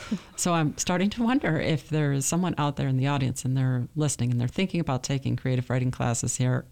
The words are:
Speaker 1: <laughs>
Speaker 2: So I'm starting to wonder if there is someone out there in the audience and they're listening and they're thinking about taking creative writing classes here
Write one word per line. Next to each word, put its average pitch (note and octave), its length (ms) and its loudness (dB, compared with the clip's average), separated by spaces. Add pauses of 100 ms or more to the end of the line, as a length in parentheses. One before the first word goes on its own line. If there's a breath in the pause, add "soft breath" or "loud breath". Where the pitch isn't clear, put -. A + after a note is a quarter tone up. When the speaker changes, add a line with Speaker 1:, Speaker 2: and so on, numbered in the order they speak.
Speaker 1:
<laughs> - 320 -8
Speaker 2:
So - 180 0
I'm D#3 240 2
starting F3+ 340 0
to A#3+ 120 -4
wonder A#3 380 2
if - 280 -2
there D3+ 240 2
is C#3 140 0
someone E3+ 320 0
out D3 180 0
there C#3 120 -2
in C3 80 2
the C3 100 2
audience C3 380 0
and C3 120 0
they're C3 380 0
listening C3 380 0
and A#2+ 80 2
they're B2 80 0
thinking F#3 320 0
about C3 240 -2
taking C3 320 -2
creative B2+ 340 -2
writing B2+ 220 0
classes B2 440 -2
here B2+ 360 0